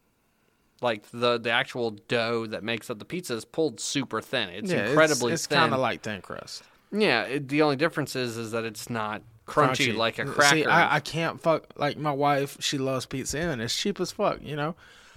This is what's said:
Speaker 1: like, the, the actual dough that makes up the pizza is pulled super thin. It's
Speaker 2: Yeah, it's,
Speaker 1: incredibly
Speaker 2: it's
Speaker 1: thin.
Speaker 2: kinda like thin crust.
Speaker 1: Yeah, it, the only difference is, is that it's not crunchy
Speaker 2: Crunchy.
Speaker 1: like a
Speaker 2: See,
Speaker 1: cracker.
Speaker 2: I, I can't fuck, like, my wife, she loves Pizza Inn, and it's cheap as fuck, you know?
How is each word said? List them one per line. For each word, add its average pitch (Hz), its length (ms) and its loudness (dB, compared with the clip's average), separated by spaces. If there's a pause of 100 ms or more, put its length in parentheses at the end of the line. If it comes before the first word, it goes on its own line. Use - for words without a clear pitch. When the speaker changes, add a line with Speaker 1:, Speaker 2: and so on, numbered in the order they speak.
(800)
Speaker 1:
like, 117 300 -2
the, 120 280 2
the 117 120 -2
actual 120 400 0 (160)
dough 117 400 0
that 104 160 -8
makes 113 260 -6
up 110 120 -8
the 107 40 -14
pizza 165 300 -6
is 110 100 -6
pulled 147 360 -2
super 120 400 -2
thin. 113 300 -2
It's 107 200 -6
Speaker 2:
Yeah, 160 120 2
it's, 107 80 0
Speaker 1:
incredibly 147 420 4
Speaker 2:
it's 165 140 -4
Speaker 1:
thin. 143 120 2
Speaker 2:
kinda 139 180 4
like 117 260 0
thin 104 200 -6
crust. - 400 -12 (300)
Speaker 1:
Yeah, 175 320 4
it, 131 240 -4
the 147 140 4
only 147 140 4
difference 156 380 -2
is, 120 220 -2
is 113 160 -6
that 113 120 -2
it's 113 240 -10
not 107 340 -4 (220)
crunchy 131 480 4
Speaker 2:
Crunchy. 101 40 -2
Speaker 1:
like 113 240 0
a 113 60 -2
Speaker 2:
See, 135 60 -6
Speaker 1:
cracker. 143 380 6
Speaker 2:
I, 156 240 6
I 147 60 2
can't 147 400 -4
fuck, 160 240 2 (100)
like, 143 240 -2
my 147 140 -2
wife, 139 480 0
she - 180 -2
loves 131 280 -2
Pizza 135 340 -6
Inn, 175 80 -2
and 127 120 -4
it's 113 160 -4
cheap 202 220 -2
as 180 140 -4
fuck, 196 280 0
you 143 140 -10
know? 151 220 -4 (400)